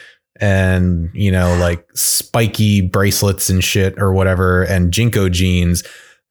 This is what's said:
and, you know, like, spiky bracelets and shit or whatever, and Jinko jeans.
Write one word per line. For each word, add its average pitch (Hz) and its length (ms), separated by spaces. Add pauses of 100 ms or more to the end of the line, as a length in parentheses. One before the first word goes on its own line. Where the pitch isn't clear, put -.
(400)
and, 92 720
you 101 180
know, 90 260
like, 87 360
spiky 104 880
bracelets 98 680
and 92 140
shit 95 340
or 98 160
whatever, 92 500
and 90 300
Jinko 107 360
jeans. 90 540 (480)